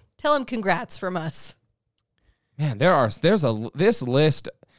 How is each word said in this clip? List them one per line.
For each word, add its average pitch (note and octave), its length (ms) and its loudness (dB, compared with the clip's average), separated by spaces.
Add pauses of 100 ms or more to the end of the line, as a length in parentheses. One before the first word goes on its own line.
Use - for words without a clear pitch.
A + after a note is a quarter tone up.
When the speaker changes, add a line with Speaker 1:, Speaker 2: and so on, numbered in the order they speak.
(180)
Speaker 1:
Tell D4 180 2
him C4+ 80 -2
congrats A3+ 540 -2
from F#3 180 -6
us. - 400 -6 (1040)
Speaker 2:
Man, C#3 200 -4
there E3+ 160 2
are, B2+ 160 4 (120)
there's F3 240 2
a, A2+ 280 -2
this G3+ 280 2
list. C#3 480 2 (300)